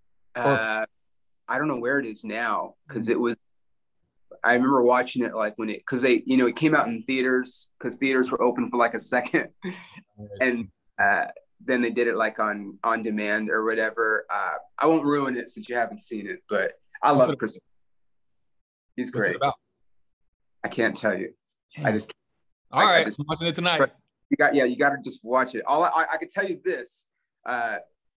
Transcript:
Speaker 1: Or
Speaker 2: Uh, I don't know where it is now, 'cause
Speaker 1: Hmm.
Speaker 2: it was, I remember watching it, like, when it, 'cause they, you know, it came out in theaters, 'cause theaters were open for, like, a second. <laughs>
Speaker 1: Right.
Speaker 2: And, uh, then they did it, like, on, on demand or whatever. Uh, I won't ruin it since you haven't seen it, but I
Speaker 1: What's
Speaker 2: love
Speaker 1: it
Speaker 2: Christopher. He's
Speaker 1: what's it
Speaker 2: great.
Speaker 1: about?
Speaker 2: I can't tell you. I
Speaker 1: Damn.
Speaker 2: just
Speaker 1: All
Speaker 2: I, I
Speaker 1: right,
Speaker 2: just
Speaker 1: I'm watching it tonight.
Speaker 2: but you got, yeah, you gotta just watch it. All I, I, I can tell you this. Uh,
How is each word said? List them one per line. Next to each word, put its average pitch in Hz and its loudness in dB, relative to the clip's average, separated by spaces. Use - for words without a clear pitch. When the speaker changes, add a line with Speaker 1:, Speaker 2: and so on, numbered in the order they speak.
Speaker 1:
Or 123 -4
Speaker 2:
Uh, 110 2
I 120 -2
don't 151 0
know 135 -2
where 127 0
it 127 -2
is 110 -12
now, 107 -4
'cause 113 -6
Speaker 1:
Hmm. 113 0
Speaker 2:
it 160 2
was, 117 0
I 120 6
remember 131 4
watching 123 4
it, 113 -4
like, 107 -2
when 110 -4
it, - -10
'cause 123 -2
they, 123 4
you 131 2
know, 123 6
it 120 0
came 156 2
out 131 2
in 113 -6
theaters, 127 -2
'cause 123 -6
theaters 131 2
were 131 -2
open 120 2
for, 123 -2
like, 117 4
a 110 -4
second. 123 -2
<laughs> 185 -8
Speaker 1:
Right. - -16
Speaker 2:
And, 120 -2
uh, 101 2
then 127 0
they 120 0
did 117 0
it, 110 0
like, 107 -2
on, 104 -4
on 113 0
demand 107 -2
or 110 0
whatever. 110 0
Uh, 92 -4
I - 0
won't 160 4
ruin 143 0
it 117 -8
since 107 -16
you 120 -8
haven't 110 -4
seen 104 -10
it, 95 -12
but 95 -2
I 143 4
Speaker 1:
What's 139 4
Speaker 2:
love 127 6
Speaker 1:
it 135 -6
Speaker 2:
Christopher. - -8
He's 127 -6
Speaker 1:
what's 110 0
it - 0
Speaker 2:
great. 87 -2
Speaker 1:
about? 135 -2
Speaker 2:
I 113 -8
can't 113 -2
tell 95 -2
you. 95 -8
I 147 -6
Speaker 1:
Damn. 110 2
Speaker 2:
just 110 -4
Speaker 1:
All 131 0
Speaker 2:
I, - 6
I 190 6
Speaker 1:
right, - 4
Speaker 2:
just 107 -6
Speaker 1:
I'm 147 -6
watching 165 -2
it 160 -2
tonight. 170 0
Speaker 2:
but 135 2
you 143 2
got, 143 4
yeah, 139 6
you 123 0
gotta 143 2
just 123 -12
watch 127 0
it. 104 -4
All 151 2
I, 175 2
I, 160 2
I 160 -2
can 170 -8
tell 202 -4
you 175 -6
this. 151 -6
Uh, 117 -4